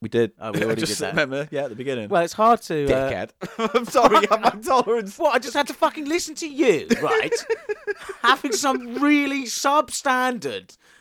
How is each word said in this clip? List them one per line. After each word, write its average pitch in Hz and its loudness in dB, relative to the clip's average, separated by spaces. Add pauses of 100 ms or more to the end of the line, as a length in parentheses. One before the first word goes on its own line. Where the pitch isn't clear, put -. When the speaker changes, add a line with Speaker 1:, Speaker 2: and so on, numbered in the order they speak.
Speaker 1:
We 113 -8
did. 117 2
Speaker 2:
Oh, 110 -10
we 214 0
already 220 0
Speaker 1:
<laughs> - -2
Just - -4
Speaker 2:
did - -4
that. - -4
Speaker 1:
remember, 147 -2
yeah, 139 -4
at 131 -6
the 107 -12
beginning. 127 -6
Speaker 2:
Well, 175 2
it's 165 -4
hard 220 4
to, 151 -2
uh, 135 2
Speaker 1:
Dickhead. 104 -6 (420)
<laughs> 226 0
I'm 240 0
sorry, 214 4
I'm 208 2
intolerant. 226 0
Speaker 2:
What? 294 2
I 254 4
just 247 -12
had 285 0
to 294 -10
fucking 311 -2
listen 311 -4
to 339 -10
you, 240 2 (140)
right? - 0 (460)
Speaker 1:
<laughs> 403 -10
Speaker 2:
Having 254 2
some 254 -2
really 285 2
substandard 254 -2 (260)